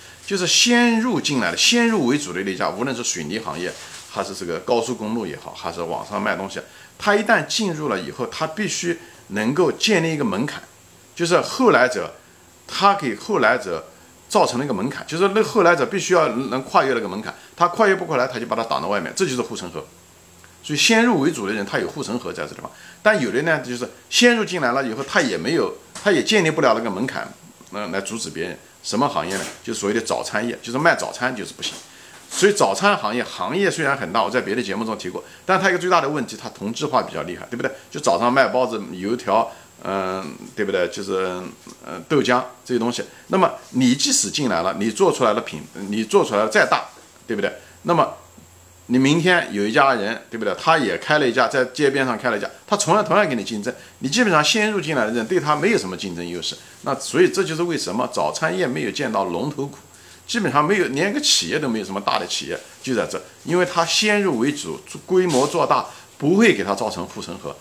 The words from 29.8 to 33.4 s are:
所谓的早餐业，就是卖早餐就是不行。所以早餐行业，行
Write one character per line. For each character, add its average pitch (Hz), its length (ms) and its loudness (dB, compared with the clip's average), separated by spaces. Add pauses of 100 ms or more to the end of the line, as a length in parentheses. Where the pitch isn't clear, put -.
所 98 80 0
谓 107 40 0
的 117 60 2
早 69 240 -2
餐 113 240 -4
业， 117 140 -6
就 117 100 -12
是 123 60 -4
卖 151 180 4
早 - 160 -6
餐 127 240 -4
就 101 80 -8
是 - 100 -12
不 - 80 -16
行。 - 120 -6 (560)
所 - 180 2
以 202 60 6
早 147 200 4
餐 196 240 2
行 107 160 -4
业， 120 80 -2
行 101 340 -6